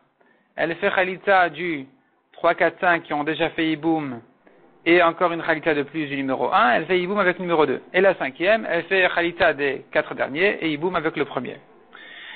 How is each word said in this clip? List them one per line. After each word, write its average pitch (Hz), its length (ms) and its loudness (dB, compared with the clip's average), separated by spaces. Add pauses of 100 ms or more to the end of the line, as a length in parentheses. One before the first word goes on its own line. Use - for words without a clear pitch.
(560)
elle 156 200 -2
fait 196 140 -2
Chalitza 185 580 2
du 156 380 -6 (460)
trois, 170 220 0
quatre, 170 260 0
cinq 170 240 2
qui - 80 -8
ont 147 120 -4
déjà 156 260 -2
fait 160 200 -2
Hiboum, 151 500 -4 (640)
et 175 180 6
encore 170 300 2
une 165 100 -6
Chalitza 156 320 0
de 143 80 0
plus 151 240 -6
du 139 100 -6
numéro 135 360 -2
un, 226 200 4
elle 175 140 0
fait 180 140 2
Hiboum 185 180 -2
avec 180 200 2
numéro 170 280 2
deux. 127 160 -2 (100)
Et 180 80 4
la 196 140 6
cinquième, 185 560 0
elle 165 140 -2
fait 185 300 2
Chalitza 170 380 2
des 135 400 -4
quatre 151 220 0
derniers, 147 500 -2
et 160 80 0
Hiboum 175 240 -4
avec 160 200 -2
le 147 80 0
premier. - 320 -6 (800)